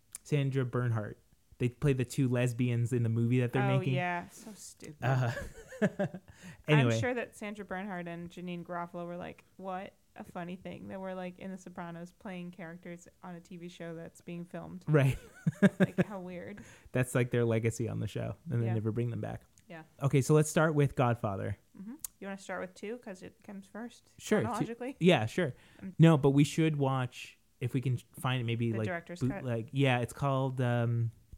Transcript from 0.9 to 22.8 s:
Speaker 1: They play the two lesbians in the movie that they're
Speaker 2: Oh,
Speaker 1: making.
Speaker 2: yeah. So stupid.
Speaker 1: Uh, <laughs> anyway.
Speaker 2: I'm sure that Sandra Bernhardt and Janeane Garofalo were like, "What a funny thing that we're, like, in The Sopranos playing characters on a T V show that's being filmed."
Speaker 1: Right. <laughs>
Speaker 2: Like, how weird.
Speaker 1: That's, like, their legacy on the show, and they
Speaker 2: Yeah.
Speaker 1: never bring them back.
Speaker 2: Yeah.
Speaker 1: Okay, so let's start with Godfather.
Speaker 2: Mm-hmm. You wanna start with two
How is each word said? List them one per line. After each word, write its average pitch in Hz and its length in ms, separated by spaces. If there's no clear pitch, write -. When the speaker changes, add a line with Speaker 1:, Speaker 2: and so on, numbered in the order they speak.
Speaker 1:
They 123 100
play 143 240
the 127 100
two 131 240
lesbians 120 640
in 123 120
the 113 60
movie 117 300
that 123 140
they're 131 100
Speaker 2:
Oh, 131 160
Speaker 1:
making. - 140
Speaker 2:
yeah. 175 380
So - 220
stupid. - 480
Speaker 1:
Uh, 127 300
<laughs> 214 60
anyway. 135 280
Speaker 2:
I'm 110 40
sure 247 140
that - 220
Sandra 214 300
Bernhardt 185 420
and 170 220
Janeane 175 340
Garofalo 175 420
were 175 120
like, 165 260
"What 190 360
a 220 60
funny 180 320
thing 185 340
that 202 100
we're, 190 140
like, 180 260
in 190 120
The 185 60
Sopranos 175 640
playing 175 320
characters 175 560
on 180 120
a 170 40
T 175 180
V 170 120
show 170 260
that's 165 260
being 175 240
filmed." 170 420
Speaker 1:
Right. 139 360
<laughs> - 40
Speaker 2:
Like, - 280
how 202 120
weird. 180 400
Speaker 1:
That's, 127 240
like, 123 160
their 120 140
legacy 113 420
on 107 120
the 110 80
show, 113 280
and 117 120
they 113 60
Speaker 2:
Yeah. 113 60
Speaker 1:
never 110 180
bring 120 200
them 107 100
back. 110 200
Speaker 2:
Yeah. 165 120
Speaker 1:
Okay, 139 180
so 151 120
let's 151 160
start 160 260
with 143 200
Godfather. 107 600
Speaker 2:
Mm-hmm. 208 140
You 196 80
wanna 196 120
start 185 220
with 185 120
two 214 240